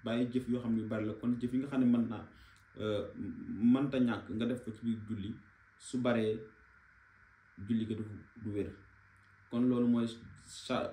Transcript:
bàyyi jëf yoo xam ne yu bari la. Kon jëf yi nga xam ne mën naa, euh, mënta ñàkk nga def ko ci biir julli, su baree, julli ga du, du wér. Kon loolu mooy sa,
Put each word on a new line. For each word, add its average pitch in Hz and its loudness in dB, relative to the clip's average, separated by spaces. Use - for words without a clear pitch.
bàyyi 120 0
jëf 123 -2
yoo 123 2
xam 113 0
ne 110 2
yu 107 -4
bari 107 -2
la. 107 -2
Kon 120 0
jëf 123 -2
yi 127 2
nga 135 -2
xam 135 0
ne 127 6
mën 117 6
naa, 110 -6
euh, 104 0
mënta 131 6
ñàkk 113 2
nga 110 0
def 123 -2
ko 117 -8
ci - -12
biir 113 0
julli, 107 -6
su - -8
baree, 110 2
julli 110 2
ga 107 -2
du, 110 -4
du 104 -6
wér. 98 -2
Kon 120 0
loolu 120 4
mooy 117 4
sa, - -4